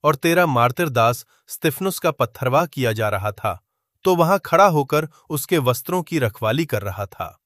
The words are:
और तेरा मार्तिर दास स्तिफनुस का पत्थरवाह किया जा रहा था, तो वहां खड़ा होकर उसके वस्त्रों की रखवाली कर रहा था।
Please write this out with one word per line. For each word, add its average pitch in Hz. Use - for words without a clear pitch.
और 151
तेरा 170
मार्तिर 127
दास 120
स्तिफनुस 180
का 170
पत्थरवाह 135
किया 123
जा 110
रहा 101
था, 98
तो 185
वहां 170
खड़ा 180
होकर 151
उसके 156
वस्त्रों 147
की -
रखवाली 120
कर 107
रहा 101
था। -